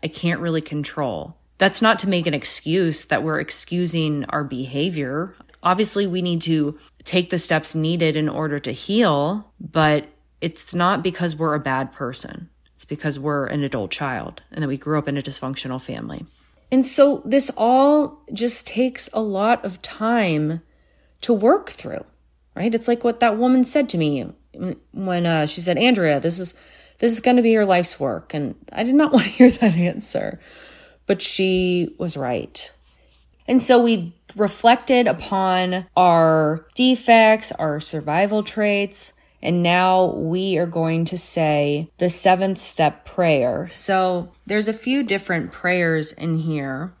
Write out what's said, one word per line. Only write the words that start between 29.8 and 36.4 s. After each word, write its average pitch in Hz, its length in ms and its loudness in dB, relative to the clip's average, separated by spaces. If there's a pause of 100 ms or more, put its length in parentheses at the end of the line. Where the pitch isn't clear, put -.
but 196 160 0
she 185 800 0
was 170 180 -4
right. 123 540 -6 (760)
And 247 140 4
so 247 220 6
we've 202 300 0 (220)
reflected 240 720 2
upon 185 800 0 (100)
our 160 800 4